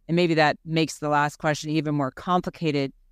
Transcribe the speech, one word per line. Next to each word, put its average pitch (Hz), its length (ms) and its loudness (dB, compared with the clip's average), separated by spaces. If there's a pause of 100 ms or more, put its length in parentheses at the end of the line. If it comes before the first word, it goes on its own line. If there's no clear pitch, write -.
And 160 80 -2
maybe 170 200 4
that 151 300 4
makes 160 360 -2
the 151 80 -4
last 147 300 0
question 151 320 -2
even 151 260 0
more 135 160 -2
complicated, 160 800 -2 (200)